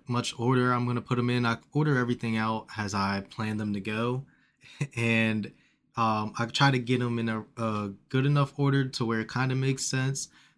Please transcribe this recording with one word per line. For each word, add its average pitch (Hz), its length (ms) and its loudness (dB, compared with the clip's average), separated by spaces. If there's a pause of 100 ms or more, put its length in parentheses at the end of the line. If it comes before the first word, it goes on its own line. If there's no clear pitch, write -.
much 120 300 -2
order 123 360 4
I'm 120 120 0
gonna 120 160 0
put 123 160 0
'em 120 120 2
in. 123 160 2
I 113 120 0 (140)
order 147 260 2
everything 120 380 0
out 110 320 -2 (100)
as 104 160 -2
I 98 280 0
plan 107 360 -6
them 107 160 -4
to 101 60 -4
go, 117 460 -2 (340)
<laughs> - 360 -10
and, 113 520 2 (480)
um, 107 420 0
I 117 140 0
try 139 180 4
to 131 100 2
get 123 220 0
'em 120 160 -2
in 113 120 -2
a, 110 160 -4 (120)
a 104 360 -2 (160)
good 131 160 0
enough 143 320 2
order 139 320 2
to 127 160 -4
where 113 160 0
it 110 100 -8
kinda 131 240 -2
makes 131 300 0
sense. 135 420 -2 (300)